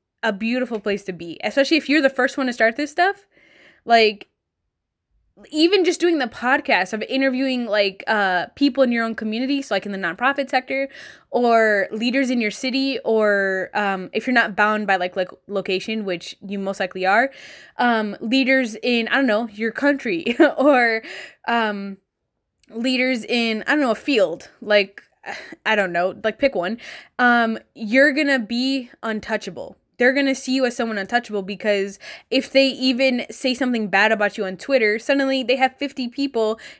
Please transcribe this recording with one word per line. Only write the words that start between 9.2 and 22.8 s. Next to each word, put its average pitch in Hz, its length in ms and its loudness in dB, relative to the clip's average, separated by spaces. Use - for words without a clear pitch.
so, 269 120 -6
like, 196 120 -2
in 202 80 -10
the 190 40 -8
nonprofit 240 520 -2
sector, 269 400 -2
or 226 640 4
leaders 240 380 0
in 247 120 0
your 214 100 -2
city, 262 540 -2
or, 202 680 0
um, 196 380 -2
if - 160 -4
you're 254 60 0
not 226 240 2
bound 214 280 2
by, 196 120 2
like, 180 180 -2
like, 180 140 -2
location, 196 560 -4
which 180 320 -8
you 196 140 -8
most 196 220 -6
likely 185 240 -6
are, 226 260 2
um, 220 420 0
leaders 254 640 0
in, 233 240 0
I - 80 0
don't 269 120 2
know, 220 260 0
your 214 180 -4
country, 240 640 -2
<laughs> - 100 0
or, 240 460 4
um, 208 500 -2
leaders 254 540 -2